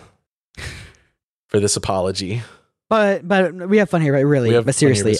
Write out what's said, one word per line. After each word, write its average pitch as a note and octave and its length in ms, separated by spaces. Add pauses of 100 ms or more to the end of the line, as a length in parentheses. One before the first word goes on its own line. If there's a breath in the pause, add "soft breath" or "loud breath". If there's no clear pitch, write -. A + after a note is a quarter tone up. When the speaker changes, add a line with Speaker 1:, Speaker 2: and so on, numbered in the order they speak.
(560 loud breath)
Speaker 1:
<laughs> - 920
for G#2 120
this G2+ 160
apology. F#2+ 680 (460 loud breath)
Speaker 2:
But, G3+ 380
but F#3 280
we F#3 240
have G3+ 100
fun E3+ 140
here, C#3+ 100
right? C#3 80
Really. C3+ 300
Speaker 1:
We A#2 60
have A2+ 100
Speaker 2:
But C3 80
Speaker 1:
fun C#3+ 140
here, C3 60
Speaker 2:
seriously, G#2+ 260